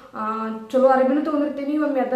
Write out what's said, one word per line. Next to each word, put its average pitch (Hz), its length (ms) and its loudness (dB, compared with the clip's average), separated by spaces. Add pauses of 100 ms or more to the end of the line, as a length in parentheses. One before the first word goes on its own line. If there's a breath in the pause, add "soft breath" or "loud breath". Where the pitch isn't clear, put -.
(140 loud breath)
ಆ, 220 340 -6 (240)
ಚಲೋ 262 160 4
ಅರ್ಬಿನೂ 262 320 4
ತೊಗೊಂಡಿರ್ತೀನಿ, 294 580 -2
ಒಮ್ಮೆ 277 220 0
ಅದ 240 160 -2